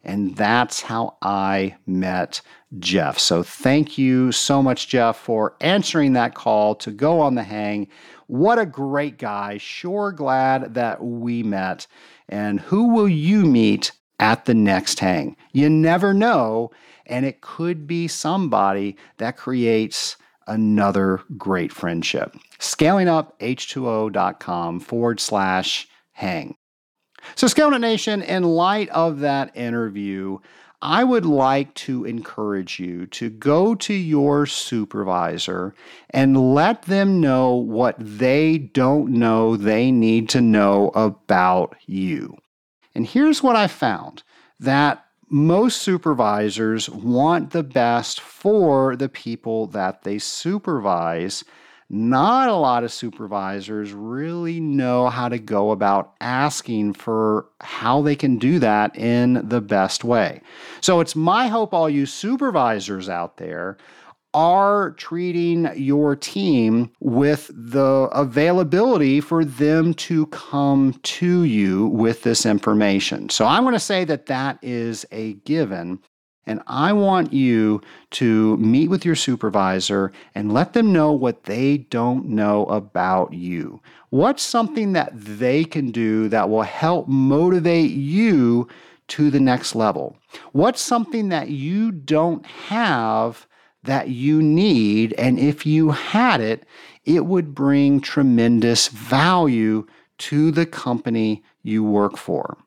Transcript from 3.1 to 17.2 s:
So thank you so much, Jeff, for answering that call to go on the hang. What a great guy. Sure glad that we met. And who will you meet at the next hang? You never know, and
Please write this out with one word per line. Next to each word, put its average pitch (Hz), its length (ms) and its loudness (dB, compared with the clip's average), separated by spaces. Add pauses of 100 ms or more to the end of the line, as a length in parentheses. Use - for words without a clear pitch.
So 87 240 0
thank 143 560 0
you 127 320 2
so 139 320 0
much, 127 260 -2
Jeff, 117 280 2
for 110 440 -4
answering 165 520 0
that 120 220 0
call 107 420 0
to - 160 -12
go 147 280 0
on 143 140 2
the 120 80 -4
hang. 104 460 -6 (400)
What 202 320 2
a 208 60 -2
great 139 520 -6
guy. 104 400 -8
Sure 202 540 -8
glad 131 640 -2
that 117 280 -4
we 120 400 -6
met. 95 460 -6 (400)
And 104 320 -4
who 226 340 2
will 208 140 2
you 180 360 2
meet 113 480 2 (260)
at - 280 2
the 123 80 2
next 98 440 2
hang? 92 380 -2 (160)
You 143 180 2
never 165 420 4
know, 127 580 0 (360)
and 127 180 -4